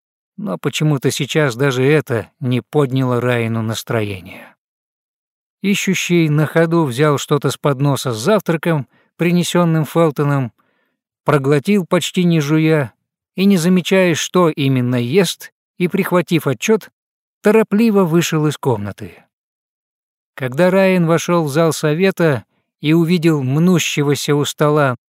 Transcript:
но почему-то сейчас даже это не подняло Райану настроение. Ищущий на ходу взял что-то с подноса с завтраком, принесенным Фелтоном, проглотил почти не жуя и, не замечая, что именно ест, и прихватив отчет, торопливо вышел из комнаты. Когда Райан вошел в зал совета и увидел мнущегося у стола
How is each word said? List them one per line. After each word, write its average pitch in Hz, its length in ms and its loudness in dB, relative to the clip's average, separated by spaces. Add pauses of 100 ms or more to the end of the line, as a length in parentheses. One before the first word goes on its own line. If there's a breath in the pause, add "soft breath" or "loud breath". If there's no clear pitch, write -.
(360)
но 196 220 -8
почему-то 147 520 -2
сейчас 143 460 -2
даже 131 300 -2
это 139 460 0 (100)
не 123 180 -2
подняло 131 640 -2
Райану 117 400 -2
настроение. 104 920 -6 (1080)
Ищущий 175 640 0
на 147 180 2
ходу 165 380 2
взял 139 340 0
что-то 143 340 -2
с - 60 -8
подноса 139 540 -2
с 113 60 -4
завтраком, 165 720 -2 (260)
принесенным 170 720 0
Фелтоном, 143 640 0 (720)
проглотил 147 640 0
почти 180 400 -2
не 165 160 2
жуя 156 500 0 (440)
и, 185 100 0
не 202 100 4
замечая, 180 580 2
что 175 360 0
именно 131 480 0
ест, 143 560 -2 (240)
и 175 100 -2
прихватив 175 600 0
отчет, 175 420 -2 (520)
торопливо 208 640 2
вышел 160 420 0
из 143 120 -2
комнаты. 101 680 -6 (1120)
Когда 135 340 0
Райан 185 360 2
вошел 165 400 0
в 143 40 -4
зал 156 220 0
совета 160 720 0 (400)
и 147 80 0
увидел 165 520 2
мнущегося 147 920 0
у 147 80 0
стола 147 540 0 (140)